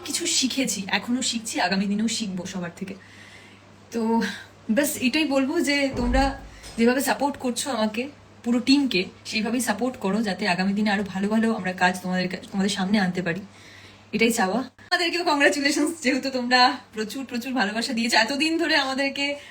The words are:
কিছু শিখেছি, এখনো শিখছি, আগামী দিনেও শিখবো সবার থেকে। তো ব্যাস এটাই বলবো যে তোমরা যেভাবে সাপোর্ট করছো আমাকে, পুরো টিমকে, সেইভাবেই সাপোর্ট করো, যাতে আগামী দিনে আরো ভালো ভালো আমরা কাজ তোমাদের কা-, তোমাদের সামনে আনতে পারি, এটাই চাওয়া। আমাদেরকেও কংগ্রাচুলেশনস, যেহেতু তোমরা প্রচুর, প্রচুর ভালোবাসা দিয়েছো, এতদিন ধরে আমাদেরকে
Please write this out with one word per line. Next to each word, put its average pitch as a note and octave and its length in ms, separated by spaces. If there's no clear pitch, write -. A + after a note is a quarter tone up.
কিছু E4 200
শিখেছি, B3+ 640
এখনো A#3+ 340
শিখছি, - 380
আগামী G3+ 260
দিনেও G#3 220
শিখবো F#3 380
সবার F3 300
থেকে। - 180
তো A3+ 300
ব্যাস C#4+ 260
এটাই D4 280
বলবো C#4 360
যে C#4 340
তোমরা C4 440
যেভাবে B3 240
সাপোর্ট C4 360
করছো C4 340
আমাকে, A3 360
পুরো A#3+ 160
টিমকে, B3+ 440
সেইভাবেই A3 360
সাপোর্ট A#3 360
করো, G#3 260
যাতে G#3 240
আগামী G3 260
দিনে G#3+ 160
আরো G3+ 140
ভালো G3 260
ভালো A3+ 240
আমরা F#3 200
কাজ F3+ 280
তোমাদের F3+ 280
কা-, - 80
তোমাদের G3 180
সামনে G3 300
আনতে F3+ 220
পারি, E3+ 200
এটাই A3+ 200
চাওয়া। G#3 260
আমাদেরকেও F4 680
কংগ্রাচুলেশনস, D4 800
যেহেতু C4 260
তোমরা B3+ 480
প্রচুর, G#3+ 320
প্রচুর B3 280
ভালোবাসা A#3 400
দিয়েছো, A#3 240
এতদিন D#4 400
ধরে D#4+ 180
আমাদেরকে C#4 600